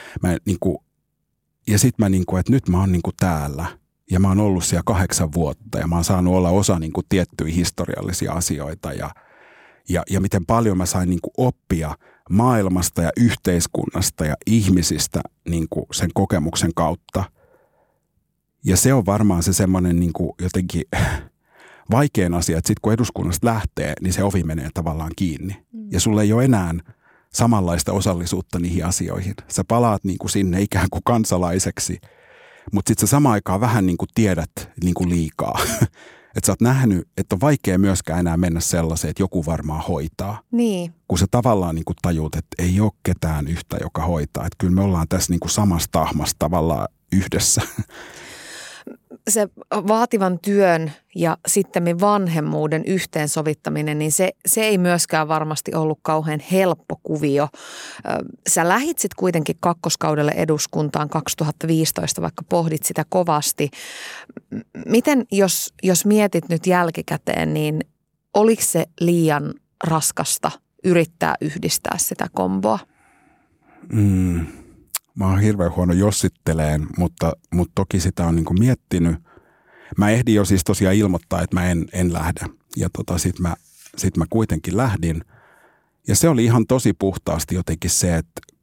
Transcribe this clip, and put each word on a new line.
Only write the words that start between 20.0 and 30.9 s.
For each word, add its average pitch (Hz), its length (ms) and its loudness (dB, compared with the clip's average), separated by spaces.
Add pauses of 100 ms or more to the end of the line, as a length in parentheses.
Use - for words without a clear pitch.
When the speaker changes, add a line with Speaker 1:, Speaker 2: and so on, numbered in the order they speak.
Speaker 1:
kuin - 180 -4 (100)
jotenkin 90 420 -2 (1080)
vaikein 107 420 2
asia, 85 240 0
että 82 100 -2
sit 107 120 0
kun 107 140 2
eduskunnasta 113 540 -2
lähtee, 107 540 -2
niin 92 120 -2
se 95 100 -2
ovi 98 200 0
menee 78 300 -6
tavallaan 80 420 -4
kiinni. 92 560 -6
Speaker 2:
Mm. 220 200 -14
Speaker 1:
Ja 90 80 0
sulla 107 220 2
ei 104 120 4
ole 123 120 4
enää 95 280 2 (600)
samanlaista 98 600 2
osallisuutta 92 640 -2
niihin 87 260 -2
asioihin. 90 480 -4 (140)
Sä - 160 -2
palaat 117 400 2
niin 95 140 -4
kuin - 140 -6
sinne 95 300 0
ikään 92 300 0